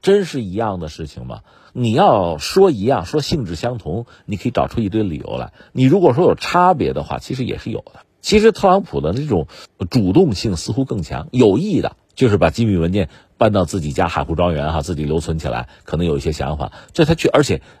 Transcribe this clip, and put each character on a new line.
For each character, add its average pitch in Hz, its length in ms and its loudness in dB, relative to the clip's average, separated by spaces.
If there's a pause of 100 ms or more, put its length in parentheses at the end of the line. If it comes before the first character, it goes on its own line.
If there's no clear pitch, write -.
真 196 220 2
是 143 180 -6
一 90 100 -8
样 101 280 -4
的 78 80 -8
事 78 180 -12
情 64 200 -16
吗？ 58 140 -14 (320)
你 120 200 0
要 113 440 2
说 190 360 4
一 101 100 -6
样， 107 240 0
说 151 160 -2
性 143 220 -4
质 85 100 -8
相 120 240 -6
同， 101 260 -8 (220)
你 101 100 -6
可 120 120 -6
以 - 20 -2
找 67 160 0
出 - 140 -4
一 104 80 0
堆 107 160 0
理 80 140 -4
由 60 200 -10
来。 - 140 -10 (200)
你 131 120 2
如 170 160 6
果 156 120 6
说 156 120 2
有 190 100 4
差 180 400 2
别 80 180 -2
的 71 120 -6
话， - 140 -8
其 - 160 -10
实 131 100 -4
也 - 140 -6
是 - 120 -10
有 - 80 -6
的。 - 220 -18 (200)
其 208 200 4
实 220 120 6
特 - 160 2
朗 196 140 4
普 71 180 -6
的 78 140 -2
这 139 100 -4
种 90 220 0 (420)
主 98 240 2
动 156 220 4
性 92 220 -4
似 - 160 -6
乎 131 120 -2
更 101 180 -4
强， 71 280 -10
有 110 260 6
意 165 240 0
的， - 160 -4 (180)
就 131 140 2
是 101 80 4
把 82 140 4
机 117 160 0
密 98 100 2
文 85 160 0
件 98 160 0 (300)
搬 110 140 4
到 98 120 2
自 92 160 -4
己 73 120 -6
家 87 160 0
海 73 160 -4
湖 82 100 -6
庄 87 180 0
园 76 200 -4
哈， 78 100 -2
自 73 140 -6
己 76 80 -4
留 80 160 -2
存 80 180 -4
起 76 100 -6
来， 60 200 -6 (160)
可 - 120 -6
能 85 80 0
有 73 140 0
一 - 20 -6
些 95 120 -4
想 76 260 -6
法。 71 140 -8 (200)
这 165 120 2
他 160 100 2
去， - 140 -2
而 147 140 4
且， 85 200 -2 (180)